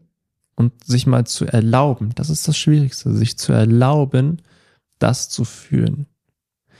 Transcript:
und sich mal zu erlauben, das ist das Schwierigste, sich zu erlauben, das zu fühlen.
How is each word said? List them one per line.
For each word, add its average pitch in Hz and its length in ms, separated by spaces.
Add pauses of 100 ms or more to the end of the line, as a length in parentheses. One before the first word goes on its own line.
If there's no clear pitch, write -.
(600)
und 120 240
sich 123 240
mal 123 180
zu - 200
erlauben, 117 680
das 147 140
ist 151 160
das 156 120
Schwierigste, 147 580
sich 110 220
zu - 160
erlauben, 131 880 (580)
das 117 300
zu - 160
fühlen. 139 600 (760)